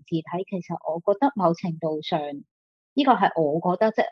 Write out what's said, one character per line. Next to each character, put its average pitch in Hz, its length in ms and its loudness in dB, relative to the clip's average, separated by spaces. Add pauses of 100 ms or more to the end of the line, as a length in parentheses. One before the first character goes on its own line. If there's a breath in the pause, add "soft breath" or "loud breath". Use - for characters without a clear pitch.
字 - 80 -4
睇， 175 340 -4
其 196 140 -6
實 170 120 -8 (120)
我 165 160 -4
覺 202 160 2
得 285 160 2
某 175 180 4
程 170 260 -4
度 156 220 -4
上， 160 220 -2
呢 - 800 -6
個 269 80 4
係 185 300 2
我 151 160 2
覺 180 220 0
得， 220 100 4
即 233 120 -2
係 - 100 2